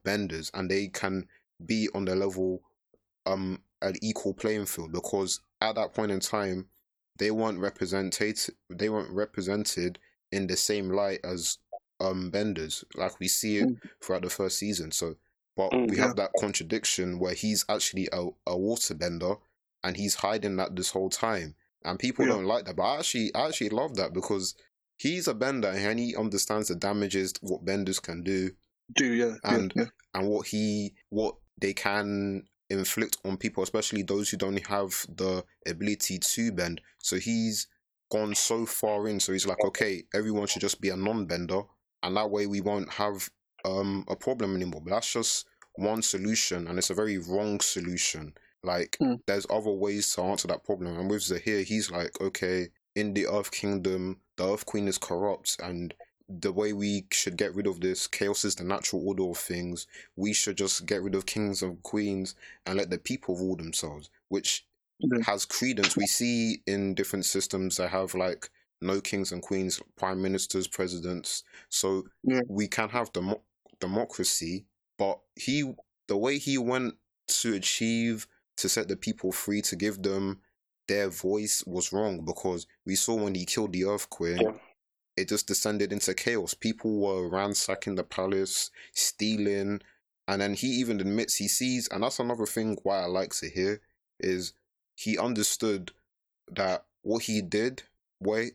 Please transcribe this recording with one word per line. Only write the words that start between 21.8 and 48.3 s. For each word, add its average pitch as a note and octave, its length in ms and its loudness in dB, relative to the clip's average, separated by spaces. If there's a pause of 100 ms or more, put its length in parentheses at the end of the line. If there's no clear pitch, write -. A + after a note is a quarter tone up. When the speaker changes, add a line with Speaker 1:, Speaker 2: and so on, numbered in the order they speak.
Speaker 1:
and F#2 140 -4
people C3 260 2
Speaker 2:
Yeah. - 20 4
Speaker 1:
don't G#2 180 2
like G#2+ 200 2
that. F#2+ 120 -6
But F#2 60 2
I C3+ 160 2
actually, A#2 360 0
I C3+ 140 2
actually G#2+ 200 0
love B2 280 0
that E2+ 160 0
because F#2 420 0 (420)
he's E3+ 300 0
a C#3+ 80 2
bender B2+ 340 2
and G2+ 300 0
he A#2+ 160 0
understands G#2+ 540 0
the F2 60 0
damages G2 680 0
what F#2 240 -4
benders F#2+ 360 0
can E2+ 220 -6
do F#2 280 2 (420)
Speaker 2:
Do, C#3 200 4
yeah, A#2 240 2 (100)
yeah, A#2 160 6
Speaker 1:
and, F#2+ 120 -2
Speaker 2:
yeah. A#2 100 4 (300)
Speaker 1:
and F#2+ 140 0
what G#2 180 0
he, G#2 480 0 (140)
what G#2 280 0 (220)
they G2 140 2
can G2+ 720 0 (220)
inflict G2 560 0
on F#2+ 120 -2
people, G#2 260 -2
especially G#2+ 400 0
those G2+ 260 0
who G2+ 80 -4
don't G2 300 0
have G2+ 420 -2
the F#2 360 -2 (220)
ability F#2+ 520 -2
to A#2 340 0
bend. F2 280 -2 (200)
So - 160 -2
he's A2+ 500 0 (440)
gone G#2+ 240 0
so A2+ 300 2
far G#2+ 420 0
in, G#2 120 0
so F#2 140 2
he's F#2 140 2
like, F#2+ 160 0
"Okay, G2 400 2 (100)
everyone G#2 340 2
should F#2+ 160 0
just - 180 0
be F#2+ 80 2
a F#2 80 -2
non-bender, F#2 640 0 (400)
and F#2+ 140 2
that G#2+ 140 2
way G#2 160 2
we G2+ 140 0
won't G2+ 300 0
have, G2+ 380 -2 (360)
um, G3 420 0
a F#3+ 80 -2
problem G#2+ 400 0
anymore." F2 260 -2
But E2+ 100 -4
that's G#2+ 220 0
just - 340 0 (280)
one G#2+ 280 0
solution, G2 640 0
and F2 120 -2
it's - 120 2
a F#2 40 0
very G#2 240 2
wrong G2+ 420 0
solution. E2+ 760 -2 (280)